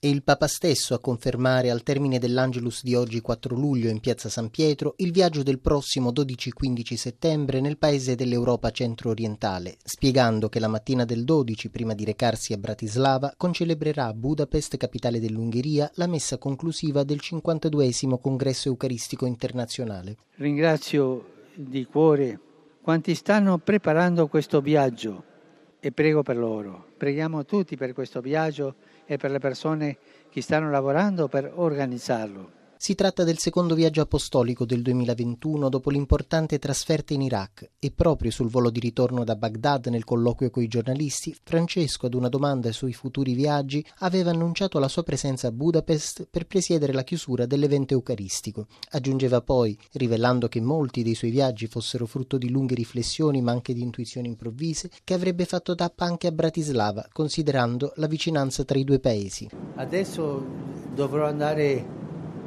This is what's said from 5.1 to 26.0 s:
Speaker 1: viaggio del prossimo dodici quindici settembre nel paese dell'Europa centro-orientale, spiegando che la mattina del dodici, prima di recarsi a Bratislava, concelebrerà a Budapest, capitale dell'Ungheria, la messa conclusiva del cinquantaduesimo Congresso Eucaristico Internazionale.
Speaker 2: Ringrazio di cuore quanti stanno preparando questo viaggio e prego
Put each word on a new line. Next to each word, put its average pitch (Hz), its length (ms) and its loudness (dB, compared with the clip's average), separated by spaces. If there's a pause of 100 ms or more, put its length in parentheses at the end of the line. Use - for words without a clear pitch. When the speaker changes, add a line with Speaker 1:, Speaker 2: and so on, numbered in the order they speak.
Speaker 1:
viaggio 165 300 4
del 135 180 0
prossimo 135 500 0
dodici 127 400 -2
quindici 120 460 -4
settembre 135 640 0
nel 147 160 -2
paese 135 380 2
dell'Europa 120 540 2
centro-orientale, 110 1120 -4
spiegando 117 680 4
che - 100 -2
la 110 80 0
mattina 120 380 0
del 117 180 -2
dodici, 123 460 0
prima 113 240 -4
di 104 100 -6
recarsi 110 480 -2
a 107 60 -4
Bratislava, 127 800 0
concelebrerà 156 720 0
a 110 60 -4
Budapest, 143 640 -2
capitale 117 460 -2
dell'Ungheria, 117 720 0
la 175 140 -2
messa 170 300 -2
conclusiva 143 680 -2
del 147 160 -2
cinquantaduesimo 147 960 0
Congresso 135 500 0
Eucaristico 127 580 -2
Internazionale. 117 920 -4 (180)
Speaker 2:
Ringrazio 143 1080 0 (100)
di 131 300 -6
cuore 143 520 4 (440)
quanti 160 340 2
stanno 196 440 4
preparando 175 680 4
questo 151 320 2
viaggio 131 640 2 (560)
e 135 140 -6
prego 151 300 2